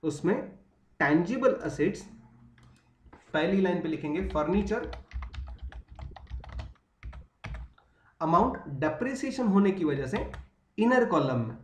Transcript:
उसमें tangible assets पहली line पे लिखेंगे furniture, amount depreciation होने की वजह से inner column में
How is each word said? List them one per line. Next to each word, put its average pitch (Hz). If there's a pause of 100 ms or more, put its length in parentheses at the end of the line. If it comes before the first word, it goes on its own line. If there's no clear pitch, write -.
उसमें 160 (640)
tangible 180
assets 151 (1300)
पहली 185
line 175
पे 160
लिखेंगे 151
furniture, 196 (3250)
amount 175 (220)
depreciation 254
होने 196
की 185
वजह 139
से 240 (520)
inner 233
column 139
में 110